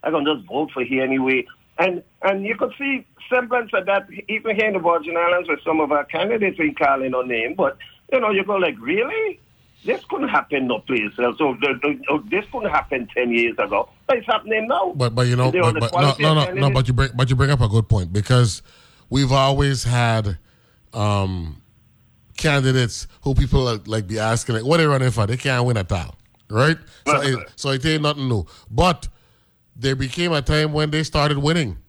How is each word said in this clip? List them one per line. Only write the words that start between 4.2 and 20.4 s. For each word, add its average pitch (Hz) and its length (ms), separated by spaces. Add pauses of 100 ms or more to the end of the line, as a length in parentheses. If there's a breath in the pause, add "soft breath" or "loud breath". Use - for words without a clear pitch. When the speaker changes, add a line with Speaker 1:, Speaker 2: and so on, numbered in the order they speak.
Speaker 1:
even 214 260
here 214 140
in 202 60
the 190 40
Virgin 170 380
Islands 175 320
with 147 160
some 160 160
of 143 100
our 147 140
candidates 196 560
ain't 151 180
calling 135 320
no 127 120
name. 123 340
But, 139 220 (340 loud breath)
you 262 80
know, 214 100
you 190 140
go 202 120
like, 170 220
"Really? 262 600 (440)
This - 200
couldn't - 240
happen 139 400
no 113 100
place 107 400
else. 120 200
So 135 220
the, 139 220
the, 143 260
oh, 151 220
this 208 220
couldn't 214 180
happen 135 460
ten 120 160
years 117 260
ago. 104 300 (180)
But 247 120
it's 208 80
happening 220 420
now." 339 260
Speaker 2:
But, 123 200
but 123 120
you 123 80
know, 127 160
Speaker 1:
They're 180 140
on - 100
Speaker 2:
but, 107 60
Speaker 1:
the 113 80
Speaker 2:
but, - 40
no, - 60 (140)
Speaker 1:
quality 147 100
Speaker 2:
no, 151 60
Speaker 1:
of 156 80
Speaker 2:
no, 151 40
no, 139 60
Speaker 1:
candidates. 135 280
Speaker 2:
but 131 140
you 127 60
bring, 131 220
but 127 140
you 131 60
bring 139 140
up 135 120
a 110 60
good 110 200
point 90 240
because 110 500 (480 soft breath)
we've 131 220
always 139 500
had, 113 560 (540 soft breath)